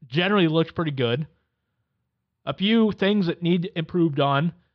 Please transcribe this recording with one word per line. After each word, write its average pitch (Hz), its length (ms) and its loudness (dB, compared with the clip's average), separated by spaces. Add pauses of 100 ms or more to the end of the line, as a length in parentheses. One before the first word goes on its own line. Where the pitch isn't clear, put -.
generally 175 400 2
looked 160 260 0
pretty 160 160 -2
good. 131 360 -2 (1160)
A - 80 -6
few 214 400 2
things 196 340 0
that 170 160 -4
need 175 320 0
improved 160 460 -2
on, 139 320 0 (220)